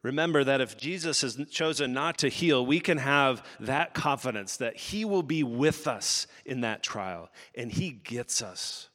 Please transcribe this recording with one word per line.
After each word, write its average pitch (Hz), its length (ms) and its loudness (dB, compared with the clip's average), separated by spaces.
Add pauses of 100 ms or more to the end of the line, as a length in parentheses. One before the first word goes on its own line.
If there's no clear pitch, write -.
remember 147 440 2
that 131 160 4
if - 160 -4
Jesus 160 440 -2
has 131 280 -4
chosen 143 420 -2
not 147 280 -2
to 139 100 4
heal, 139 360 4
we 147 140 4
can 170 200 2
have 139 460 4 (140)
that 135 340 -2
confidence 131 640 -2
that 117 200 -4
he 208 260 -6
will 202 200 2
be 156 200 2
with 135 440 2
us - 380 -2 (200)
in 127 160 -4
that 110 200 -2
trial, 92 480 -6 (240)
and 120 180 -8
he 180 200 -2
gets 120 500 -4
us. - 540 -10